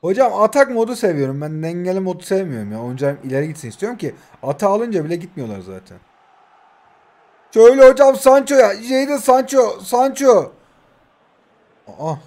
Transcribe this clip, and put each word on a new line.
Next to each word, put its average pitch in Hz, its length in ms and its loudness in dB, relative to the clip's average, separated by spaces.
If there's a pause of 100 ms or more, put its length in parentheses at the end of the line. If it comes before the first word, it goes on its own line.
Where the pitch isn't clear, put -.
Hocam 202 320 0
atak 220 360 2
modu 233 260 -4
seviyorum. 143 460 -4
Ben 156 220 -10
dengeli 175 360 -6
modu 185 240 -8
sevmiyorum 139 480 -6
ya. 110 120 -10
Oyuncularım 139 400 -6
ileri 135 240 -6
gitsin 147 220 -14
istiyorum 214 280 -10
ki - 180 -10 (280)
ata 143 260 -4
alınca 208 360 -4
bile 170 100 -6
gitmiyorlar 131 440 -12
zaten. 92 380 -20 (1600)
Şöyle 254 360 8
hocam 269 260 4
Sancho'ya. 262 600 4
Jadon 262 420 -4
Sancho. 254 600 0
Sancho. 247 720 0 (1400)
Aa. 151 260 -10 (140)